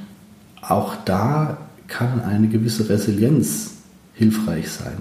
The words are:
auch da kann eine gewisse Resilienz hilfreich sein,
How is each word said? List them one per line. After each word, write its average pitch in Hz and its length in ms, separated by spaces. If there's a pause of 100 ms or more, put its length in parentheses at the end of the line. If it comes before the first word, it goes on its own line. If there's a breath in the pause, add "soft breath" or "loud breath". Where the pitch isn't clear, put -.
(600)
auch - 340 (120)
da 135 500 (320)
kann 123 340
eine 104 260
gewisse 110 420
Resilienz 110 800 (440)
hilfreich 95 560
sein, - 300